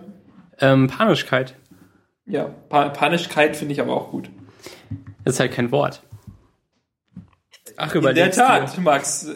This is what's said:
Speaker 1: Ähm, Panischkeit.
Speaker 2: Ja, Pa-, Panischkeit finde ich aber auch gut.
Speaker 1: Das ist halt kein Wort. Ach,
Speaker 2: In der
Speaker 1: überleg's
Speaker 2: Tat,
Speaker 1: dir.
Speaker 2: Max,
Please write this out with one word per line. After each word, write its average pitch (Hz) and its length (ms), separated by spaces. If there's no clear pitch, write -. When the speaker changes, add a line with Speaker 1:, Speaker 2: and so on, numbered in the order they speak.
Speaker 1:
Ähm, 135 280
Panischkeit. 135 680
Speaker 2:
Ja, - 180
Pa-, 143 200
Panischkeit 151 680
finde 147 180
ich 139 80
aber 123 120
auch - 180
gut. - 180
Speaker 1:
Das 131 120
ist - 40
halt 127 140
kein 120 180
Wort. 139 300
Ach, 156 160
Speaker 2:
In 165 80
der 135 100
Speaker 1:
überleg's 180 260
Speaker 2:
Tat, 214 400
Speaker 1:
dir. 185 40
Speaker 2:
Max, 151 540